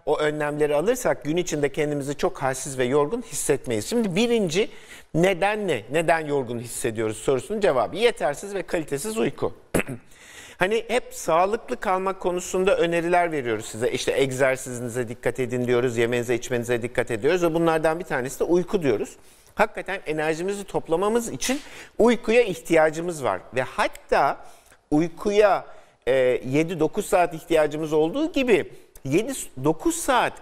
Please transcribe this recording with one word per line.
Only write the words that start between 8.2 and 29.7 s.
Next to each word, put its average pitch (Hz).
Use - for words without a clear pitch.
ve 185
kalitesiz 170
uyku. 160
<clears throat> 101
Hani 208
hep 220
sağlıklı 196
kalmak 190
konusunda 185
öneriler 170
veriyoruz 120
size. 113
İşte -
egzersizinize 127
dikkat 123
edin 123
diyoruz, 123
yemenize 120
içmenize 117
dikkat 120
ediyoruz 139
ve 165
bunlardan 160
bir 180
tanesi 135
de 156
uyku 180
diyoruz. 139
Hakikaten 196
enerjimizi 160
toplamamız 202
için -
uykuya 226
ihtiyacımız 160
var. 95
Ve 127
hatta -
uykuya, 175
e, 123
yedi 156
dokuz 156
saat 175
ihtiyacımız 151
olduğu 170
gibi 240
yedi 196
dokuz 160